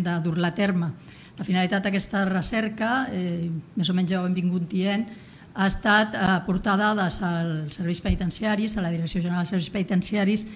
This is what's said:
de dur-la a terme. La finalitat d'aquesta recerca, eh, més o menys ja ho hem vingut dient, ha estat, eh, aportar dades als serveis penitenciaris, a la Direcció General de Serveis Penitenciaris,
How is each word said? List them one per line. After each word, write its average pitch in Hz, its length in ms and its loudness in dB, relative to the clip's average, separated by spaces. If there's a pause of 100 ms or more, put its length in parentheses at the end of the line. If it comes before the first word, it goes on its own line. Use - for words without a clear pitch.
de 175 80 0 (100)
dur-la 170 240 0
a 170 80 -4
terme. 190 300 2 (500)
La - 80 -8
finalitat 185 400 2
d'aquesta 196 400 0
recerca, 220 880 0
eh, 175 380 -2 (260)
més 175 120 2
o 185 40 2
menys 180 160 2
ja 185 120 2
ho 180 40 0
hem 180 80 0
vingut 180 360 0
dient, 202 360 0 (480)
ha 196 140 2
estat, 214 480 4
eh, - 20 -4
aportar 190 640 2
dades 208 420 2
als 165 540 -2
serveis 175 260 -2
penitenciaris, 208 760 0
a 196 40 -2
la 170 80 -2
Direcció 170 320 -2
General 175 220 0
de 165 80 -4
Serveis 175 180 0
Penitenciaris, 202 880 0